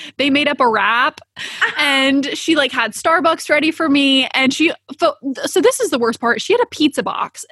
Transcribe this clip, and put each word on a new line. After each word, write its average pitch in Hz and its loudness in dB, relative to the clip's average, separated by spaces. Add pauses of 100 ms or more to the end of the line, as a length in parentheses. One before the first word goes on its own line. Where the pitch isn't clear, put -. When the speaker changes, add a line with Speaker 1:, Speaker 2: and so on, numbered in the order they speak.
(180)
Speaker 1:
they 285 0
made 285 2
up 285 -2
a 254 4
rap, 226 0 (300)
Speaker 2:
<laughs> - -2
Speaker 1:
and 277 2 (100)
she, 320 0
like, 277 2
had 233 -2
Starbucks 330 0
ready 302 2
for 320 -2
me. 269 2
And 262 0
she, 320 2 (260)
fo-, 320 0 (300)
so 370 0
this 466 4
is 427 -2
the 277 -2
worst 226 -2
part. 233 0
She - 0
had 480 2
a 466 2
pizza 277 -2
box, - -8